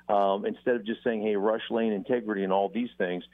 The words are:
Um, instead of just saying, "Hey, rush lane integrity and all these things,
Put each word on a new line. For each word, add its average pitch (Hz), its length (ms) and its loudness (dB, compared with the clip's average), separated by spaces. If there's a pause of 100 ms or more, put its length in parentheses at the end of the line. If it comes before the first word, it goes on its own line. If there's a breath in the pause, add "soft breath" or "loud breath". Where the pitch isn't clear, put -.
Um, 101 380 2
instead 113 300 0
of 113 100 -2
just 110 180 -6
saying, 113 200 0
"Hey, 107 120 2
rush 110 360 0
lane 113 240 2
integrity 107 500 -2
and 92 80 0
all 98 160 4
these 117 300 -4
things, 90 360 -2